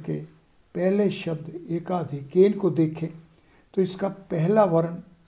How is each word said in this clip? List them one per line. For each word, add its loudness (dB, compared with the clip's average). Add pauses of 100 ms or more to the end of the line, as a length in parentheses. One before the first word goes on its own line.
के -6 (560)
पहले 2
शब्द -8
एकाधिकेन 2
को 0
देखें 0 (640)
तो 0
इसका -2 (220)
पहला 4
वर्ण 2 (320)